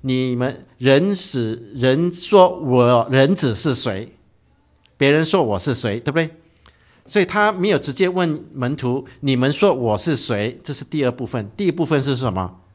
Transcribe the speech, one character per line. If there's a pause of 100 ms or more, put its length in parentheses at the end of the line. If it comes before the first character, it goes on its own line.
你
们， (100)
人
子，
人
说
我，
人
子
是
谁？” (840)
别
人
说
我
是
谁，
对
不
对？ (800)
所
以
他
没
有
直
接
问
门
徒 (140)
，“你
们
说
我
是
谁？”
这
是
第
二
部
分。
第
一
部
分
是
什
么？ (140)